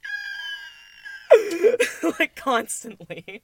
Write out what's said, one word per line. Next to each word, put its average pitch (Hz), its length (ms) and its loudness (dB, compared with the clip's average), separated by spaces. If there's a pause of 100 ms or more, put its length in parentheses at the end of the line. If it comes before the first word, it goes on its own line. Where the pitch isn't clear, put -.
<laughs> 784 2250 0
like, - 180 0
constantly. 208 1080 -6